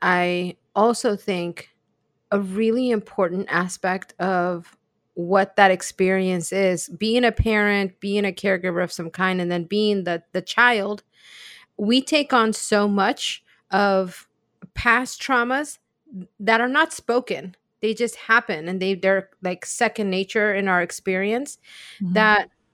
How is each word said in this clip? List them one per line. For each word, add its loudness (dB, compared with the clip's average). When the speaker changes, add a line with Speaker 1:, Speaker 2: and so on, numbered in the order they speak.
Speaker 1:
I 0
also 2
think -6
a 0
really 0
important -2
aspect -2
of -2
what 0
that 8
experience 0
is, 0
being 0
a 4
parent, 2
being -2
a -2
caregiver -2
of -4
some -10
kind, 0
and -2
then -2
being 0
the, -4
the -4
child, 0
we 2
take 0
on 2
so 0
much -2
of 0
past 0
traumas -2
that 2
are 0
not 2
spoken. -4
They -2
just -4
happen, 0
and -4
they, 0
they're, 0
like, -6
second -2
nature 0
in -2
our 2
experience, -4
Speaker 2:
Mm-hmm. -2
Speaker 1:
that 4